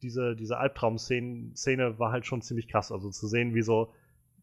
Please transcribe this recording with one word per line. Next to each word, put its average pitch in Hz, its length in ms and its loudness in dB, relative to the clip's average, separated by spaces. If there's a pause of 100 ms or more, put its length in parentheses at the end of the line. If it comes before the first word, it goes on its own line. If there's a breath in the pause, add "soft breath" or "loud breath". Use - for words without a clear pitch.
diese, 120 320 -2
diese 113 240 -4
Albtraum-Szene, 120 960 -2
Szene 127 440 0
war 113 120 2
halt 123 160 -2
schon 120 160 -4
ziemlich 117 260 -4
krass. - 220 2
Also 101 200 -6
zu - 180 -6
sehen, 120 260 2
wie 113 80 6
so, 113 300 4 (500 soft breath)